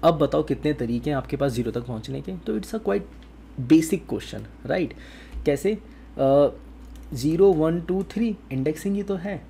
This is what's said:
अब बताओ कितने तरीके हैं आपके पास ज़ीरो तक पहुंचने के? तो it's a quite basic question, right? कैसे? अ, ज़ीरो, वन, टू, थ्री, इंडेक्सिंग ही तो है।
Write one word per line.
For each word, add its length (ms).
अब 140
बताओ 260
कितने 300
तरीके 360
हैं 80
आपके 200
पास 140
ज़ीरो 200
तक 140
पहुंचने 360
के? 160
तो 220
it's 160
a 40
quite 220
basic 460
question, 380
right? 260
कैसे? 280
अ, 760
ज़ीरो, 400
वन, 280
टू, 220
थ्री, 340
इंडेक्सिंग 440
ही 80
तो 120
है। 340